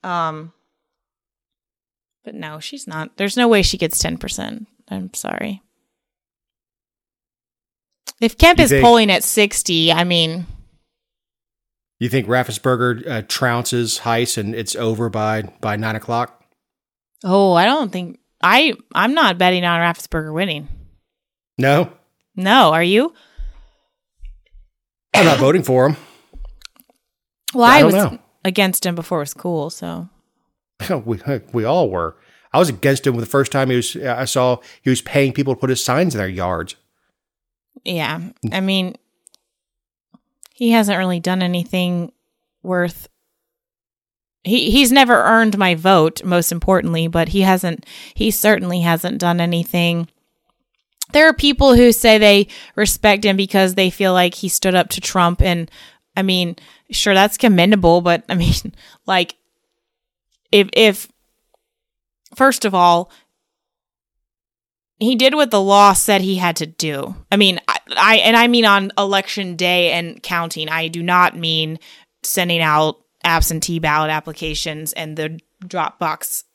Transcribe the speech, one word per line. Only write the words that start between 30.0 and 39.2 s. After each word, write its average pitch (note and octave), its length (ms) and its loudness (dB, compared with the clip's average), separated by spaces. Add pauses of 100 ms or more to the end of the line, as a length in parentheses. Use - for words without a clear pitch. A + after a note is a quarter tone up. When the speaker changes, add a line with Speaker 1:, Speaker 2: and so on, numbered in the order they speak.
Speaker 2:
<laughs> - 100 -12 (160)
We, A2 140 -4 (340)
we A#2 120 -2
all C#3+ 240 0
were. E2+ 260 -6 (360)
I C#3 80 2
was F3 100 2
against C3+ 380 -2
him B2+ 100 0
the A2+ 80 -6
first C#3 260 -2
time C3+ 180 -2
he B2+ 80 0
was, - 180 -4
I B2+ 300 -6
saw B2+ 320 0 (240)
he - 80 -2
was B2+ 120 0
paying C#3 320 0
people C3 220 -2
to - 40 -20
put C3 100 -2
his B2+ 140 -2
signs D3 300 0
in A2 60 -6
their F#2+ 80 -4
yards. F2+ 480 -6 (1120)
Speaker 1:
Yeah. D#3+ 340 -6 (320)
I F#3 100 -4
mean, F#3+ 340 -4 (1600)